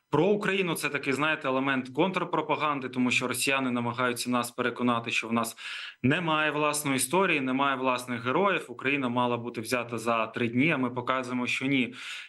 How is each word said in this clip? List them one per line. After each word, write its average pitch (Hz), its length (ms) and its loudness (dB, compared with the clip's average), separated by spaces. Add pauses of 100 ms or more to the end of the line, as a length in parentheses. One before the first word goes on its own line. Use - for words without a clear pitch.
про 151 160 4
Україну, 196 500 2
це 147 140 -4
такий, 131 240 0
знаєте, 151 340 0
елемент 131 420 0
контрпропаганди, 156 1000 0
тому 127 220 2
що 123 160 2
росіяни 131 440 0
намагаються 120 580 0
нас 120 220 -2
переконати, 120 600 0
що - 160 -2
в 117 60 -2
нас 113 240 -2 (460)
немає 156 480 2
власної 147 460 0
історії, 156 440 2
немає 135 340 0
власних 123 500 -2
героїв, 170 420 2
Україна 131 420 -2
мала 120 280 2
бути 117 240 -6
взята 117 360 -2
за 113 300 2
три 120 200 -2
дні, 131 240 2
а 143 60 2
ми 127 120 0
показуємо, 123 580 -2
що 131 180 -2
ні, 135 280 2 (360)